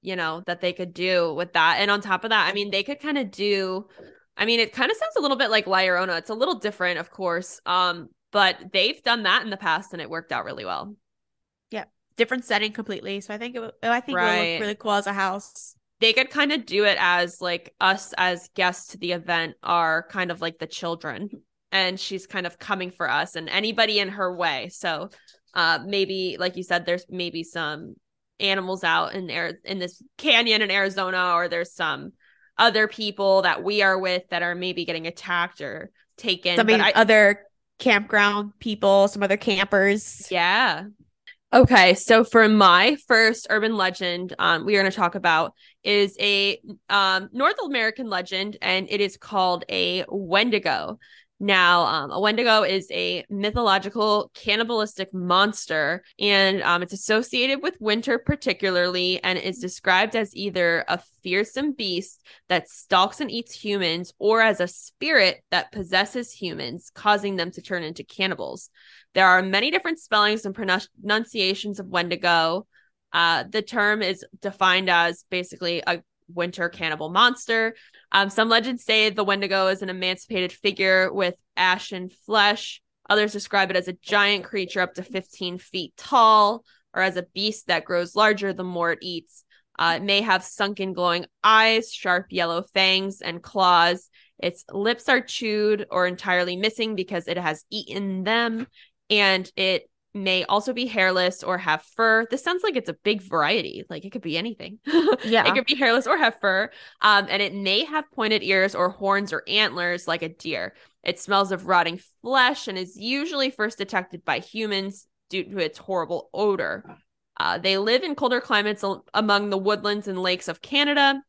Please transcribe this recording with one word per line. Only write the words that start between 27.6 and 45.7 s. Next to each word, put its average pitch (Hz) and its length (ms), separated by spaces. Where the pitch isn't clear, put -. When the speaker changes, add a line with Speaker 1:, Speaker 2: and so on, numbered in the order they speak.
Speaker 1:
animals 190 440
out 165 320
in 185 160
Ari-, 170 340
in 190 140
this 180 240
canyon 233 440
in 202 80
Arizona, 185 640
or 175 140
there's 170 260
some 147 400
other 220 280
people 202 540
that 170 220
we 208 180
are 190 160
with 180 320
that 175 140
are 175 100
maybe 180 320
getting 165 220
attacked 175 540
or 147 280
taken. 180 420
Speaker 2:
Some 214 100
Speaker 1:
But 220 120
I 202 120
Speaker 2:
other 208 520
campground 208 800
people, 202 480
some 202 160
other 196 140
campers. 202 920
Speaker 1:
Yeah. 185 560
Okay, 220 400
so 226 320
for 226 240
my 208 480
first 226 420
urban 220 280
legend, 185 600
um, 170 280
we 208 100
are 196 60
gonna 190 100
talk 190 240
about 165 380